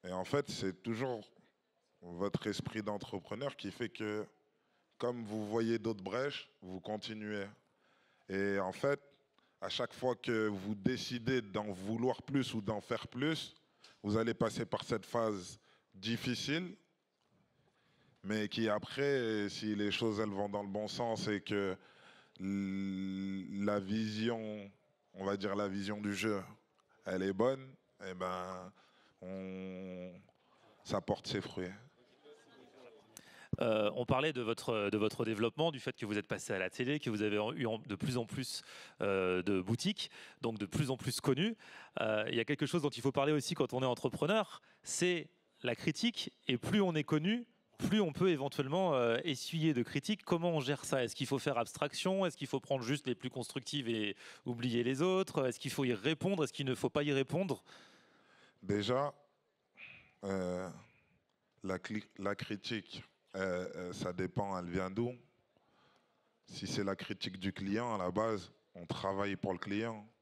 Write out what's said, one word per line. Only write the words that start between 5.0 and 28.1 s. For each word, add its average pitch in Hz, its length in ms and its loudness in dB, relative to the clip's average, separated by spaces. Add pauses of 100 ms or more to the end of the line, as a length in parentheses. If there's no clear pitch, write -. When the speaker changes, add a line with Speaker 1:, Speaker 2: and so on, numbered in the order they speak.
Speaker 1:
vous 107 200 -2
voyez 113 340 2
d'autres 104 240 -2
brèches, 127 460 -2 (140)
vous 92 180 -8
continuez. 107 640 -4 (880)
Et 98 280 2
en 92 140 0
fait, 139 280 0 (600)
à 92 80 -6
chaque - 240 -2
fois 127 220 0
que 110 320 2
vous 101 280 -2
décidez 123 680 0
d'en 104 300 -4
vouloir 113 500 -2
plus 135 320 0
ou 110 80 -2
d'en 104 180 -2
faire - 280 -4
plus, 151 460 -2 (480)
vous 104 140 2
allez 113 160 4
passer 110 320 2
par - 200 -2
cette 110 200 0
phase 107 540 0 (360)
difficile, 127 800 -2 (1500)
mais 107 260 0
qui 113 200 0
après, 110 840 2
si 107 240 -2
les 104 160 2
choses 107 280 2
elles 107 120 0
vont 101 180 0
dans 101 140 -2
le 101 60 -6
bon 104 200 -2
sens 113 400 -2
et 101 120 2
que 98 360 0 (640)
l-, 98 1200 -2
la 104 160 4
vision, 107 920 -2 (440)
on 95 100 -6
va 101 120 2
dire 98 180 -2
la 101 140 2
vision 101 320 -2
du 101 140 0
jeu, 101 280 2 (640)
elle 92 180 0
est 98 100 2
bonne, 131 320 2 (400)
eh 95 100 -8